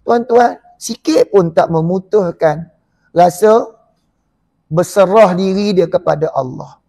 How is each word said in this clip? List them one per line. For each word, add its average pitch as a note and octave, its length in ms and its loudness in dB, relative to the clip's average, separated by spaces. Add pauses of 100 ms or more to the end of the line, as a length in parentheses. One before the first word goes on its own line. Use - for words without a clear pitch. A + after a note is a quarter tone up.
Tuan-tuan, A#3+ 560 0 (240)
sikit - 480 -2
pun E3+ 240 0
tak E3+ 160 0
memutuskan E3+ 960 -2 (480)
rasa G#3 560 2 (960)
berserah F3+ 720 2
diri F#3+ 400 -2
dia F3 80 2
kepada D3+ 480 -4
Allah. C3+ 560 -10